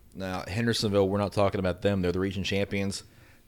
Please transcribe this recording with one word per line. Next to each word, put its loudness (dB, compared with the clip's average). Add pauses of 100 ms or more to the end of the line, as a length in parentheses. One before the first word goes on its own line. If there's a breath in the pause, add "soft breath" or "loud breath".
(160)
Now, -6
Hendersonville, 2
we're 2
not -2
talking 2
about -2
them. 2
They're 2
the 0
region -2
champions. -4 (440 soft breath)